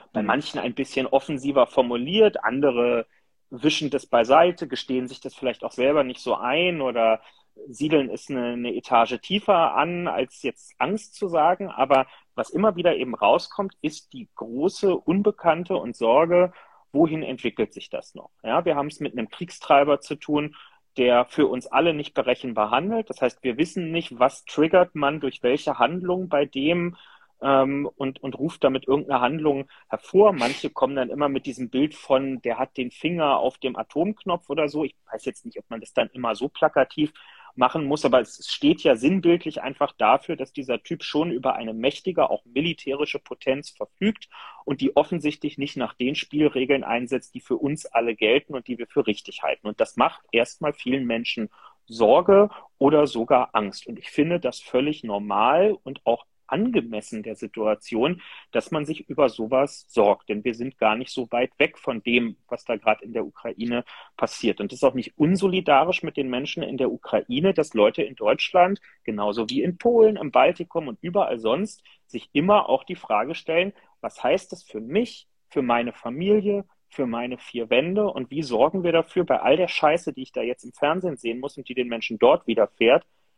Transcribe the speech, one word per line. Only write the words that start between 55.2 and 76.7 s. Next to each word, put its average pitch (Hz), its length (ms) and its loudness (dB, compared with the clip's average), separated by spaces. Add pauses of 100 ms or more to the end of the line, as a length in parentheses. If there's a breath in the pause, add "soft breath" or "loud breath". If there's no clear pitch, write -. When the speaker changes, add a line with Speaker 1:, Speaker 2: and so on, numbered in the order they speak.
Speaker 1:
und - 220 -12
auch 120 200 0 (200)
angemessen 117 760 -4
der 107 140 -12
Situation, 113 840 -2 (320 loud breath)
dass - 180 -4
man 151 140 -4
sich 156 240 -10
über 139 220 2
sowas 131 580 -2
sorgt. 101 400 2
Denn 104 160 -6
wir 120 100 -2
sind 120 240 -10
gar 107 160 2
nicht 127 160 -8
so 123 220 -6
weit 123 260 0
weg 139 200 0
von 117 240 -6
dem, 117 340 0 (120)
was 120 160 -10
da 117 120 -4
gerade 107 260 0
in 113 120 -12
der 110 100 -2
Ukraine 117 600 -6 (320 loud breath)
passiert. - 440 -2
Und 101 100 -6
es 127 100 -14
ist - 40 2
auch 135 100 4
nicht - 220 -8
unsolidarisch 175 840 2
mit 156 160 -8
den 135 100 -2
Menschen 135 340 -6
in 131 140 -8
der 123 160 0
Ukraine, 135 600 -2
dass - 180 -2
Leute 110 300 4
in 135 120 -6
Deutschland, 175 640 2 (240 soft breath)
genauso 107 440 -2
wie 127 140 -2
in 175 160 -4
Polen, 226 380 4
im 147 140 -8
Baltikum 160 560 2
und 117 140 -12
überall 175 380 -2
sonst, 127 440 -4 (240 soft breath)
sich - 260 -12
immer 190 360 2
auch 131 160 0
die 180 100 -10
Frage 117 400 -2
stellen, 175 380 -2 (300 soft breath)
was - 200 -12
heißt 151 300 -2
das 185 100 -16
für - 180 -12
mich, 175 460 -4 (220)
für 139 140 -4
meine 120 320 0
Familie, 196 720 0 (220)